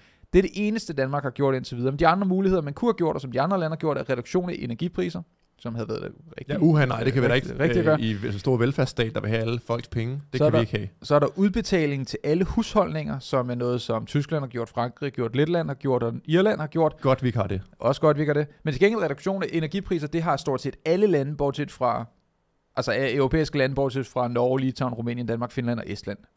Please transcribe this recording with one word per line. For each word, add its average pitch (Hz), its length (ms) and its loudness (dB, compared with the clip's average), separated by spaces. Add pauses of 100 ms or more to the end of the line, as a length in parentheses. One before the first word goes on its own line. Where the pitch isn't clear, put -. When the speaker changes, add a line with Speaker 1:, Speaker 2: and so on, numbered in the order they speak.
(340)
Speaker 1:
Det 175 60 6
er 190 40 8
det 185 100 -4
eneste, 208 400 -4
Danmark 139 300 -2
har 135 60 -4
gjort 135 260 0
indtil 123 220 -6
videre. 127 140 0
Men 139 80 -4
de 165 80 4
andre 190 200 4
muligheder, 185 340 2
man 143 120 -6
kunne 240 160 0
have 220 80 0
gjort, 165 180 0
og 135 60 -6
som 131 100 -8
de 123 100 0
andre 185 180 0
lande 160 120 -2
har 160 60 -4
gjort, 147 200 -2
er 135 120 -6
reduktion 175 400 -2
af - 100 -6
energipriser, 175 600 -4 (380)
som 117 160 -8
havde 117 140 -6
været 87 140 -6 (360)
rigtig, - 140 -8
Speaker 2:
Ja, - 60 -2
uha, 151 260 6
nej, 117 180 0
det 127 100 2
kan 131 100 2
vi - 40 4
da 117 60 4
Speaker 1:
rigtig, 135 180 0
Speaker 2:
ikke, 127 120 -2
Speaker 1:
rigtig 165 160 2
Speaker 2:
øh, 156 60 2
Speaker 1:
gøre. 156 160 4
Speaker 2:
i 110 100 0 (140)
en 101 140 -4
stor 127 180 2
velfærdsstat, 120 580 0
der 107 60 0
vil 101 80 -2
have 110 120 0
alle 117 260 -2
folks 120 200 -4
penge. 123 340 -4 (100)
Det 131 60 -2
Speaker 1:
Så - 0 -
Speaker 2:
kan 147 80 4
Speaker 1:
er 151 40 6
Speaker 2:
vi 131 60 4
Speaker 1:
der, 120 60 6
Speaker 2:
ikke 110 160 0
have. 104 120 -6 (140)
Speaker 1:
så 147 120 2
er 147 40 6
der 143 160 4
udbetaling 180 720 0
til - 160 -8
alle 170 220 2
husholdninger, 156 760 0
som 123 300 -2
er 123 60 -4
noget, 123 260 0
som 110 240 -4
Tyskland 147 380 -2
har 131 40 -6
gjort, 117 220 -6
Frankrig 123 380 -4
har 131 40 -8
gjort, 113 240 -4
Letland 160 320 2
har 139 80 -6
gjort, 123 280 0
og 117 100 -2 (120)
Irland 180 340 2
har 151 80 -6
gjort. 123 340 0
Speaker 2:
Godt, 131 220 2
vi 123 40 2
ikke 113 120 0
har 101 80 0
det. 98 140 -4 (180)
Speaker 1:
Også 127 220 0
godt, 151 160 6
vi 147 40 0
ikke 147 120 0
har 143 60 0
det. 143 80 -2 (160)
Men 151 100 -2
til 127 60 -6
gengæld 208 240 4
reduktion 185 400 -2
af 143 80 -2
energipriser, 165 560 -2
det 165 160 -4
har 156 140 0
stort 131 240 -2
set 135 140 -6 (100)
alle 185 220 4
lande, 147 300 0
bortset 143 340 -2
fra, 120 340 -2 (680)
altså 127 160 -2
af 127 220 0
europæiske 143 440 2
lande, 135 180 2
bortset 135 320 -2
fra 123 200 -2
Norge, 123 320 2
Litauen, 127 340 -2
Rumænien, 120 340 -4
Danmark, 117 240 -2
Finland 120 280 -2
og - 80 -8
Estland. 101 300 -8 (200)